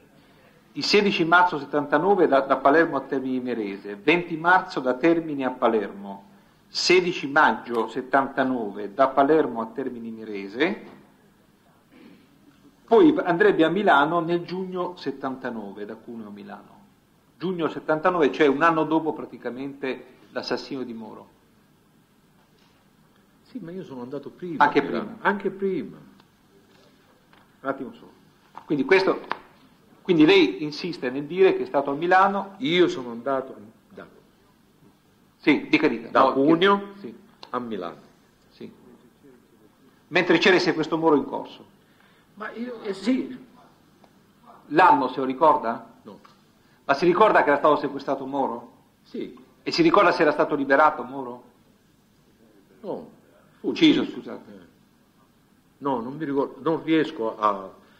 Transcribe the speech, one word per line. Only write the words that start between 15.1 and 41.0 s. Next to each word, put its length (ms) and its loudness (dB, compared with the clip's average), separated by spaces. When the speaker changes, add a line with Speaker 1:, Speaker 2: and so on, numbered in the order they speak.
Speaker 1:
da 100 -12
Cuneo 320 -16
a 40 -18
Milano. 440 -20
Giugno 320 -4
settantanove, 600 0
cioè 160 4
un 140 2
anno 220 2
dopo 300 -2
praticamente 920 -10
l'assassinio 520 -8
di 100 -10
Moro. 360 -16
Speaker 2:
Sì, 160 -18
ma 120 -14
io 120 -12
sono 180 -14
andato 280 -12
prima 340 -4
Speaker 1:
Anche 160 2
Speaker 2:
a 40 4
Milano. 220 -6
Speaker 1:
prima. 160 -14
Speaker 2:
Anche 280 -2
prima. 480 -6
Speaker 1:
Un 100 -6
attimo 240 -8
solo. 180 -20
Quindi 200 -2
questo, 340 4
quindi 240 6
lei 380 6
insiste 460 -6
nel 160 -6
dire 300 4
che 80 -4
è 20 -6
stato 260 -2
a 20 -4
Milano. 640 2
Speaker 2:
Io 280 2
sono 240 -8
andato 440 -6
da, 160 -20
Speaker 1:
Sì, 320 0
dica, 180 0
dica. 220 -6
Speaker 2:
da 120 2
Speaker 1:
No, 120 4
Speaker 2:
Cuneo 640 2
Speaker 1:
sì. 160 -16
Speaker 2:
a 80 -6
Milano. 380 -10
Speaker 1:
Sì. 220 -20
Mentre 320 4
c'era 160 6
il 60 4
sequestro 360 -2
Moro 200 4